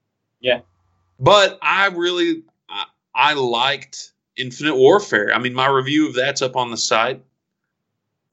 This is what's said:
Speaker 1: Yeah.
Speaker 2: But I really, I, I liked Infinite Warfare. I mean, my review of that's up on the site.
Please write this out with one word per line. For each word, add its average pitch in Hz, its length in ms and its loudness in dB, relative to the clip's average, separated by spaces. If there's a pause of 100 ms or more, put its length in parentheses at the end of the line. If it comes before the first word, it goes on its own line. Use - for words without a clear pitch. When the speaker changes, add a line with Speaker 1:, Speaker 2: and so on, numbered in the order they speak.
(420)
Speaker 1:
Yeah. 123 200 -2 (580)
Speaker 2:
But 190 420 2
I 185 260 0
really, 175 560 -2 (240)
I, 101 180 -10 (280)
I 139 200 2
liked 131 800 -4 (260)
Infinite 131 380 -6
Warfare. 131 580 4
I 110 40 2
mean, 123 160 -4
my 131 140 0
review 139 420 0
of 120 60 -8
that's 135 260 -2
up 123 140 -4
on 120 160 -4
the 113 60 -10
site. 120 440 -2 (1120)